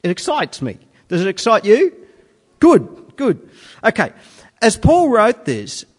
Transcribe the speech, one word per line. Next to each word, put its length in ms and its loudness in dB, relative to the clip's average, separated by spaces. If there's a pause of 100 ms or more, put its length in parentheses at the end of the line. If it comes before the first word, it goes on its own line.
It 80 -2
excites 500 -6
me. 160 -8 (300)
Does 140 -4
it 60 -2
excite 380 -2
you? 280 2 (640)
Good, 560 2
good. 340 -4 (340)
Okay. 300 -2 (480)
As 160 0
Paul 320 2
wrote 360 0
this 400 -8 (140)